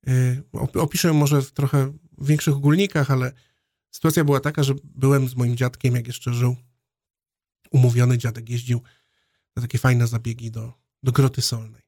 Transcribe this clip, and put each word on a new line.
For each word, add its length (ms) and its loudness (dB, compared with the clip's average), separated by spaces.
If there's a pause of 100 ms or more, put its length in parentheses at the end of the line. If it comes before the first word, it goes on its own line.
E, 340 0 (120)
op-, 260 -4
opiszę 340 0
może 280 4
w 100 -8
trochę 420 -2 (240)
większych 380 0
ogólnikach, 560 2
ale 200 0 (600)
sytuacja 320 0
była 160 2
taka, 240 -2
że 100 0 (100)
byłem 460 0
z 60 -12
moim 220 -2
dziadkiem, 380 -2
jak 120 -4
jeszcze 260 -8
żył, 220 0 (1160)
umówiony. 460 4
Dziadek 320 -8
jeździł 320 -4 (720)
na 60 -6
takie 160 -6
fajne 300 2
zabiegi 440 -6
do, 220 -14 (300)
do 80 0
Groty 300 2
Solnej. 460 -8